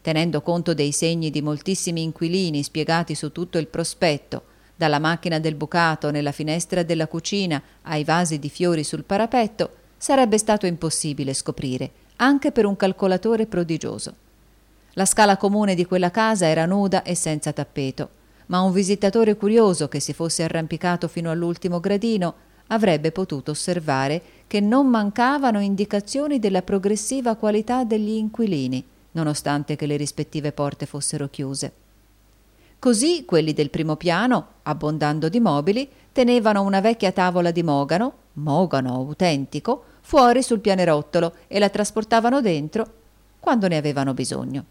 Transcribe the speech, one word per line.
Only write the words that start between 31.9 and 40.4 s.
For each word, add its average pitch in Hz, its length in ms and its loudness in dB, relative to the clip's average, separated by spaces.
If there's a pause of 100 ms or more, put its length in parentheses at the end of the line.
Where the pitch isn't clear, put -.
Così 262 460 2
quelli 156 260 2
del 143 180 0
primo 160 280 -2
piano, 185 500 0 (160)
abbondando 151 640 -2
di 220 140 2
mobili, 196 480 0 (240)
tenevano 233 480 4
una 196 180 2
vecchia 214 320 2
tavola 180 400 2
di 170 120 0
mogano, 160 500 0 (220)
mogano 143 580 0
autentico, 143 920 -2 (160)
fuori 254 420 4